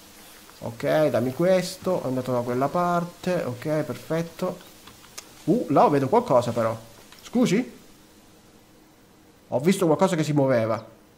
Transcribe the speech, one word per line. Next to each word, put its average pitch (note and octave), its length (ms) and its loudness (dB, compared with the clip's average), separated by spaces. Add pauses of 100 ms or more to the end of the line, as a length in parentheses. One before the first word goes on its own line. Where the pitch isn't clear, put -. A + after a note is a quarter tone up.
(600)
Ok, C#3+ 480 0
dammi A#2+ 260 0
questo, F3+ 680 0
è - 40 -6
andato C3 260 -4
da B2 80 0
quella B2 280 -2
parte, F3 760 -2
ok, D3+ 380 -4
perfetto. E3+ 760 -6 (840)
Uh, G3 240 0
là D3+ 200 6
vedo C#3 200 2
qualcosa B2+ 440 2
però. A2+ 220 -2 (460)
Scusi? A#3 560 0 (1700)
Ho A#2+ 120 -2
visto F3+ 240 2
qualcosa F3 320 2
che D#3 80 0
si D3 80 -2
muoveva. A#2+ 500 2 (360)